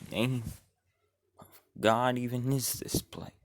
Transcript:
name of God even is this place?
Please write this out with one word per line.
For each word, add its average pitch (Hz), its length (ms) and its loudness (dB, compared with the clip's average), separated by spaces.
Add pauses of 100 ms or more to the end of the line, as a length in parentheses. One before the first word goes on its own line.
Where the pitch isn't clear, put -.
(100)
name 123 320 0 (960)
of - 80 -20 (320)
God 123 400 4
even 123 340 -2
is 135 220 0
this - 280 0
place? - 300 -12 (120)